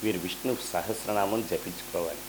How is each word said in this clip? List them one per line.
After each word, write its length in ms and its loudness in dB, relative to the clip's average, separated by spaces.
వీరు 160 4
విష్ణు 380 0
సహస్రనామం 680 2
జపించుకోవాలి. 880 -2